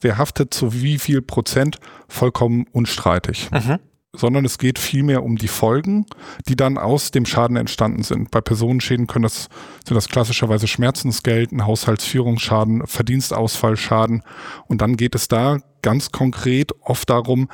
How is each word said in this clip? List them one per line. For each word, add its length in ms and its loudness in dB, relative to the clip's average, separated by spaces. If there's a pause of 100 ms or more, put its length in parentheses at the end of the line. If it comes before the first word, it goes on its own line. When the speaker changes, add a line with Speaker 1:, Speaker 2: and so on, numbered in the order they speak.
Speaker 1:
wer 160 2
haftet 340 -2
zu 220 -2
wie 240 0
viel 240 0
Prozent, 560 -2 (300)
vollkommen 640 0
unstreitig. 800 0
Speaker 2:
Mhm. 260 0 (380)
Speaker 1:
Sondern 300 2
es 120 -4
geht 220 0
vielmehr 440 0
um 140 -2
die 100 -4
Folgen, 580 0 (420)
die 80 0
dann 220 2
aus 340 0
dem 140 2
Schaden 320 2
entstanden 460 -2
sind. 280 -2
Bei 100 0
Personenschäden 680 0
können 160 0
das, 260 -4 (360)
sind 100 0
das 120 0
klassischerweise 600 2
Schmerzensgeld, 840 0
ein 140 -2
Haushaltsführungsschaden, 1200 0
Verdienstausfallschaden. 1400 0 (460)
Und 140 0
dann 160 2
geht 180 0
es 120 -4
da 300 2 (240)
ganz 300 0
konkret 600 0 (100)
oft 280 -2
darum, 440 2